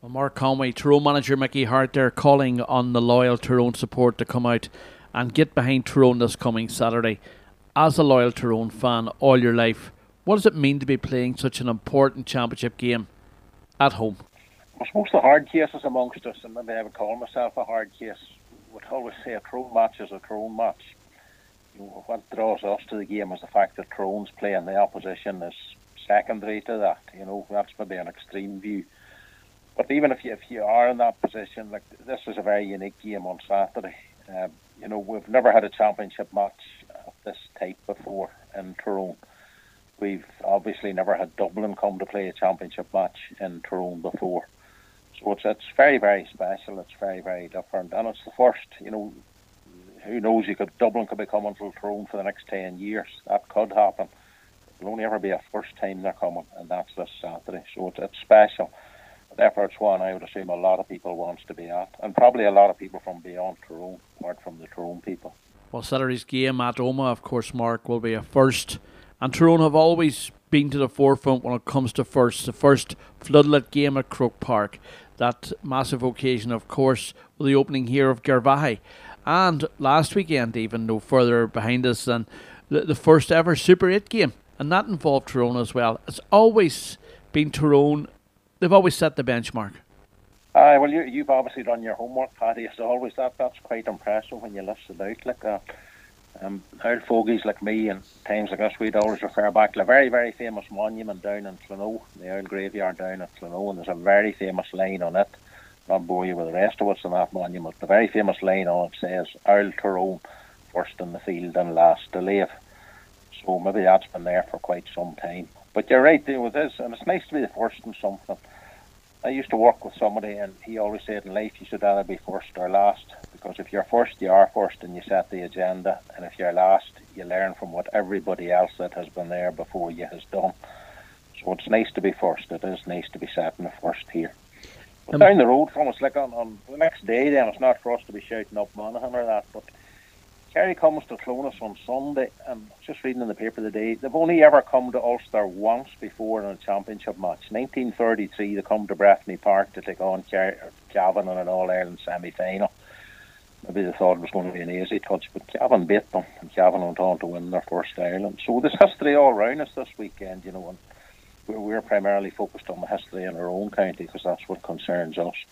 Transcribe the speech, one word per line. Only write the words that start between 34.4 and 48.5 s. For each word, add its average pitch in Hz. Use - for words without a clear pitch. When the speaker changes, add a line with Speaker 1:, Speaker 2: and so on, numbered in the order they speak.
Speaker 2:
you -
know, 107
we've 104
never 117
had 107
a 101
championship 104
match 101
of -
this 104
type 92
before 98
in 92
Tyrone. 98
We've 98
obviously 101
never 92
had 87
Dublin 101
come 98
to 95
play 98
a 87
championship 92
match 92
in 87
Tyrone 90
before. 87
So 104
it's, -
it's 107
very, 139
very 101
special. 98
It's -
very, 95
very 90
different. 90
And 110
it's -
the -
first, -